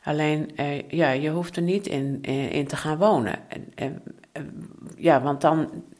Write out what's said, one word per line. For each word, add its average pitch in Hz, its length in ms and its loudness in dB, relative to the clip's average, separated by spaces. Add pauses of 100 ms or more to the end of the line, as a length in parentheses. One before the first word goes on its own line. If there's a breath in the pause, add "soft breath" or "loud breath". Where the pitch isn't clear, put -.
Alleen, 151 520 0
eh, 143 340 -4
ja, 160 200 2
je 139 200 0
hoeft 170 260 -4
er 175 60 -2
niet 190 260 0
in, 139 340 -2
in, 135 300 -2
in 143 160 -2
te - 80 -8
gaan 156 220 -2
wonen. 160 520 2
En, - 260 -14
en, - 280 -8 (280)
eh, - 100 -10 (540)
ja, 147 260 6
want 139 200 0
dan 156 420 2 (160)